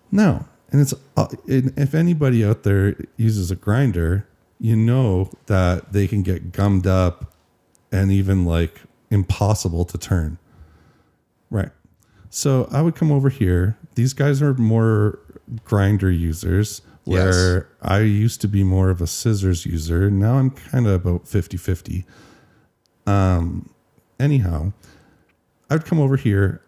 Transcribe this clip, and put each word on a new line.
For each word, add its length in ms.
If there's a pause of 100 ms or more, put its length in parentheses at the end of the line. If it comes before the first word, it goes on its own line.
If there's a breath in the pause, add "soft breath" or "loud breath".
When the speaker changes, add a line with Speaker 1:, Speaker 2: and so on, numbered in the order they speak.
(120)
Speaker 1:
No. 340 (260)
And 100
it's, 120 (220)
uh, 120 (200)
and 300
if 180
anybody 500
out 180
there 320 (220)
uses 340
a 40
grinder, 720 (320)
you 160
know 540 (180)
that 460
they 140
can 160
get 280
gummed 360
up 460 (580)
and 200
even, 340
like, 360 (280)
impossible 760
to 120
turn. 400 (1120 soft breath)
Right. 200 (600 soft breath)
So 420
I 100
would 140
come 160
over 180
here. 480 (180)
These 180
guys 280
are 140
more 640 (440)
grinder 480
users, 680 (240 loud breath)
Speaker 2:
Yes. 180
Speaker 1:
where 460 (120)
I 200
used 400
to 80
be 160
more 240
of 120
a 60
scissors 580
user. 460
Now 260
I'm 120
kinda 420
about 340
fifty 300
fifty. 500 (1000 loud breath)
Um, 640 (500)
anyhow, 540 (960 soft breath)
I 60
would 100
come 160
over 160
here. 500